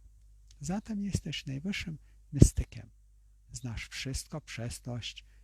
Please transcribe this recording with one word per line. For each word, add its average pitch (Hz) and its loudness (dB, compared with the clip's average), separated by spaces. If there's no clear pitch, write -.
Zatem 202 0
jesteś 170 0
najwyższym 151 0
mistykiem. - 4
Znasz 120 -6
wszystko, - -4
przeszłość, - -4